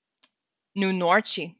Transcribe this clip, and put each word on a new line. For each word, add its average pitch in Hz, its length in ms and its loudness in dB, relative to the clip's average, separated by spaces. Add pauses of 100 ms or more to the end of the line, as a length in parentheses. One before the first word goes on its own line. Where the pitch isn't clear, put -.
(760)
no 190 180 0
norte 180 680 0